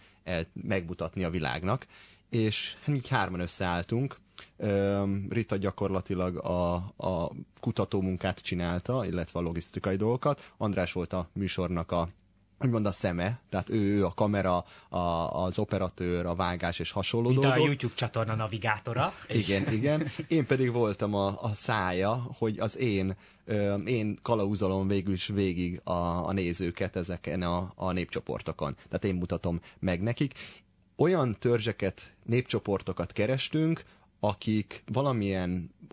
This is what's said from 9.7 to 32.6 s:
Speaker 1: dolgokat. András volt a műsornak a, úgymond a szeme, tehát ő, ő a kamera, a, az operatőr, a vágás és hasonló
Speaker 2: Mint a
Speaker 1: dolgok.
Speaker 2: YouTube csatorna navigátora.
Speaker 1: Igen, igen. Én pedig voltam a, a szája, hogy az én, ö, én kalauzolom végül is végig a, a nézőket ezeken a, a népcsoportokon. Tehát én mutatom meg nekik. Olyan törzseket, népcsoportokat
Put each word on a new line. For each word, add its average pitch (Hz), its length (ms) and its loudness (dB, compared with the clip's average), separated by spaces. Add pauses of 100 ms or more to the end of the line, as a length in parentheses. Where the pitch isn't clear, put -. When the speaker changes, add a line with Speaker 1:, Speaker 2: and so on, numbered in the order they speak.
Speaker 1:
dolgokat. 120 600 -2
András 95 360 0
volt 87 200 -4
a 92 200 -2
műsornak 90 600 -2
a, 85 160 2 (560)
úgymond 117 220 2
a 101 60 2
szeme, 92 480 0 (100)
tehát 95 200 -2
ő, 113 60 0 (200)
ő 101 80 4
a 85 100 0
kamera, 95 500 2 (240)
a, - 100 -4 (460)
az 92 140 -2
operatőr, 90 680 0
a 87 80 0
vágás 87 440 0
és 82 120 -4
hasonló 117 380 0
Speaker 2:
Mint 131 160 6
a 139 40 6
Speaker 1:
dolgok. 143 180 6
Speaker 2:
YouTube 139 280 0
csatorna 113 400 -2
navigátora. 113 800 0 (160)
Speaker 1:
Igen, 98 440 2
igen. 147 340 2 (220)
Én 156 180 4
pedig 131 260 2
voltam 107 420 2
a, 98 120 4 (160)
a 107 120 -2
szája, 95 580 0 (260)
hogy 110 200 0
az 110 200 -2
én, 95 380 0 (280)
ö, 101 300 0
én 107 480 -2
kalauzolom 98 640 2
végül 98 240 2
is 92 140 -2
végig 90 580 0
a, 87 420 0
a 90 60 -2
nézőket 90 640 -2
ezeken 87 460 -4
a, 90 320 -2
a 92 180 -2
népcsoportokon. - 800 -4
Tehát - 300 -4
én 95 100 2
mutatom 87 460 -2 (180)
meg 90 240 0
nekik. 123 300 0 (640)
Olyan 147 420 4
törzseket, 110 760 0 (100)
népcsoportokat 101 880 0